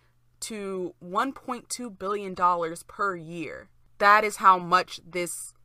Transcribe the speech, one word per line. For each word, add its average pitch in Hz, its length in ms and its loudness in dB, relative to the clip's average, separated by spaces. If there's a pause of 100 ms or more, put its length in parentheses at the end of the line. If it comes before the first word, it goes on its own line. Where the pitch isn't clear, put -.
(400)
to 196 600 -8
one 214 340 -4
point - 360 -12
two 247 200 -10
billion 196 440 -8
dollars 175 500 0
per 196 320 -4
year. 160 540 -12 (300)
That 208 240 8
is 208 140 -4
how 190 200 8
much 180 500 0
this, 175 460 -8 (120)